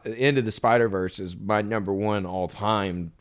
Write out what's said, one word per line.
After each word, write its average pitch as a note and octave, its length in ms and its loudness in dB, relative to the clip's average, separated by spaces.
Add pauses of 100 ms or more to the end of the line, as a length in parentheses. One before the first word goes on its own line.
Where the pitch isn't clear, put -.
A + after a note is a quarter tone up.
Into C3 360 2
the A2 100 -2
Spider-Verse G#2+ 680 2
is F2+ 180 -8
my G#2 240 0
number G#2 320 -2
one G#2 320 0
all-time F#2 960 -2